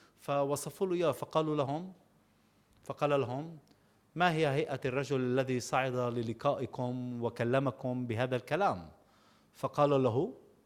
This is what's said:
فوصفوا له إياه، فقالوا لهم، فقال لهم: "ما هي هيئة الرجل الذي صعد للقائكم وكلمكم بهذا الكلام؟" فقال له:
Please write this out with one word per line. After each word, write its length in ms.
فوصفوا 680
له 60
إياه، 180
فقالوا 440
لهم، 380
فقال 260
لهم: 480
"ما 160
هي 160
هيئة 380
الرجل 340
الذي 400
صعد 360
للقائكم 1300
وكلمكم 840
بهذا 280
الكلام؟" 540
فقال 480
له: 300